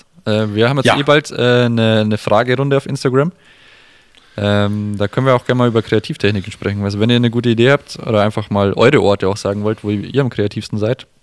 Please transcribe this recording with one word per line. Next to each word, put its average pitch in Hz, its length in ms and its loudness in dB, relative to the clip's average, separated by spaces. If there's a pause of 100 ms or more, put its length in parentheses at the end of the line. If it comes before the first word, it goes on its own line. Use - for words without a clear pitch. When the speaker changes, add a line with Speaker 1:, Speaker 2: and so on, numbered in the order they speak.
(260)
Speaker 1:
Äh, 107 260 0
wir 110 160 2
haben 139 100 0
jetzt 123 80 2
Speaker 2:
Ja. 117 120 4
Speaker 1:
eh 143 40 0
bald, 147 280 2
äh, - 40 -12 (300)
eine, 113 360 2
eine 107 180 0
Fragerunde 127 580 0
auf 135 100 -2
Instagram. 139 460 0 (1040)
Ähm, 104 600 -2
da 101 100 -2
können 131 180 -2
wir 131 100 4
auch 123 100 -4
gerne 123 120 0
mal 123 100 2
über 113 140 0
Kreativtechniken 104 680 -2
sprechen. 101 320 -6
Also 101 160 -4
wenn 113 100 2
ihr 120 60 4
eine 120 140 2
gute 120 200 0
Idee 113 200 2
habt - 300 -4
oder 107 220 0
einfach 107 280 -2
mal 101 240 0
eure 117 260 4
Orte 98 280 2
auch 101 80 -2
sagen 101 260 -4
wollt, 107 220 -4
wo 104 60 -2
ihr 101 300 -4
am 131 100 0
kreativsten 104 480 -6
seid, 107 280 -4 (160)